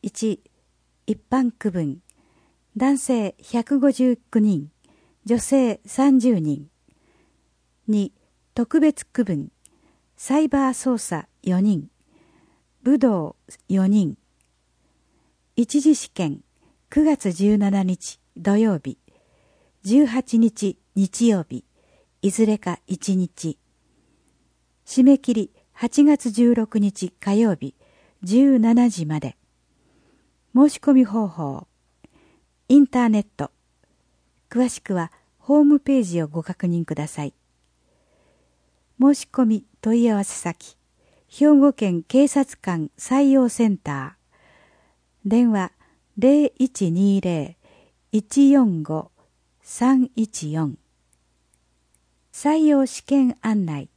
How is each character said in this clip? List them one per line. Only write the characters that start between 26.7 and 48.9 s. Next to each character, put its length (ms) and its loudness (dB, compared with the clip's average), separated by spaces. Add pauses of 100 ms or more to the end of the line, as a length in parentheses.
日 400 -4
火 160 -2
曜 180 2
日、 220 -10 (480)
十 340 4
七 320 4
時 160 -6
ま 140 -6
で。 180 -12 (1160)
申 160 6
し 80 -16
込 140 2
み 120 6
方 220 -4
法。 400 -10 (1000)
イ 120 6
ン 80 6
タ 180 0
ー 40 2
ネ 100 2
ッ 80 -6 (100)
ト。 140 -8 (1000)
詳 200 -2
し 120 -14
く 140 -6
は、 160 -6 (260)
ホ 240 0
ー 40 4
ム 140 4
ペ 200 0
ー 40 0
ジ 200 -4
を 40 -6
ご 140 -8
確 240 -8
認 180 -2
く 120 -8
だ 120 -8
さ 180 -10
い。 100 -12 (1600)
申 140 4
し 180 -6
込 140 0
み 200 -2 (160)
問 220 0
い 60 2
合 60 0
わ 80 -2
せ 100 -10
先。 440 -12 (500)
兵 220 2
庫 240 6
県 280 -4
警 260 0
察 320 -2
官 380 -6
採 360 0
用 160 2
セ 200 0
ン 80 -2
タ 400 -10 (1120)
ー。 20 -4
電 220 2
話、 220 -4 (440)
零 400 4
一 320 -2
二 320 0
零 340 -6 (560)
一 380 2
四 320 4
五 300 -8 (500)